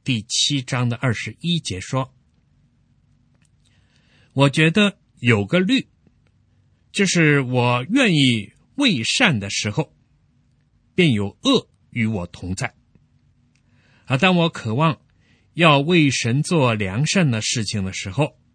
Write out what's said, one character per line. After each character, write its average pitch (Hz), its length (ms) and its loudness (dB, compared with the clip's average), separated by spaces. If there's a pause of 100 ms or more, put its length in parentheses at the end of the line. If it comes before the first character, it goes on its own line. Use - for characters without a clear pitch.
第 117 200 -2
七 - 380 -2
章 123 280 -4
的 117 80 -4
二 123 180 -2
十 - 260 -10
一 170 200 -4
节 92 200 -8
说 131 320 -6 (2250)
：“我 139 160 4
觉 156 220 2
得 202 260 2 (220)
有 110 260 2
个 170 140 0
律， 220 280 0 (1040)
就 196 160 0
是 151 360 2
我 123 420 0
愿 220 280 2
意 127 380 0 (240)
为 196 300 0
善 175 340 0
的 98 120 -6
时 - 200 -6
候， - 240 -6 (1000)
便 170 160 4
有 101 300 -4
恶 254 260 0 (220)
与 113 160 -4
我 101 200 -4
同 92 300 -10
在。 - 180 -6 (1300)
啊， 135 100 0
当 185 180 2
我 170 140 2
渴 110 260 -6
望 151 260 0 (520)
要 151 260 4
为 151 320 2
神 120 320 0
做 131 320 2
良 107 320 -2
善 170 240 2
的 113 100 -2
事 110 240 -4
情 101 200 -4
的 95 80 -6
时 - 180 -10
候， 139 300 -4 (140)